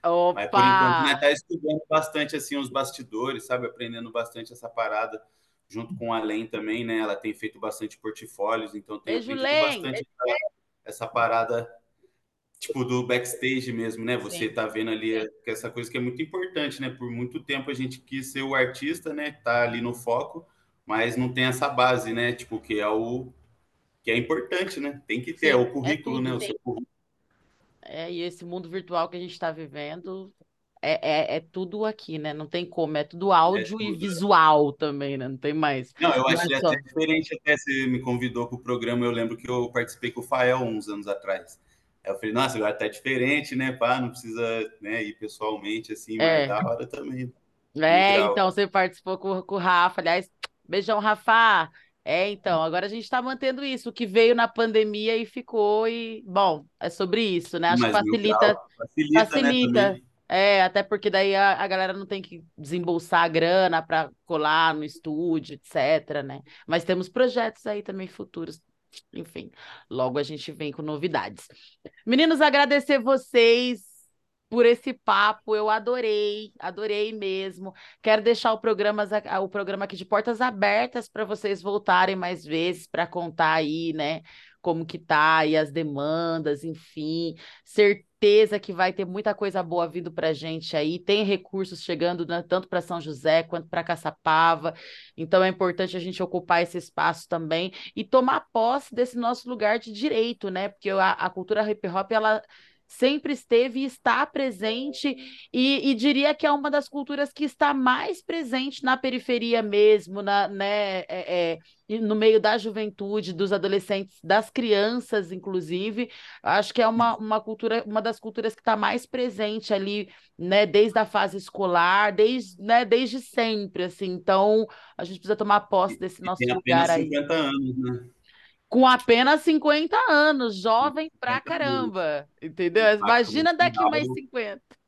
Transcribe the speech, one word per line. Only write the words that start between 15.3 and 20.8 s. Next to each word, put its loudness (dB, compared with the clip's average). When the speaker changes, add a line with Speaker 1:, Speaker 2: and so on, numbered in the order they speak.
Speaker 2:
que -8
essa -8
coisa -10
que -8
é -4
muito -6
importante, -6
né? -8
Por -12
muito -8
tempo -6
a -6
gente -8
quis -12
ser -8
o -4
artista, -2
né? -8
Tá 2
ali -2
no -6
foco, -6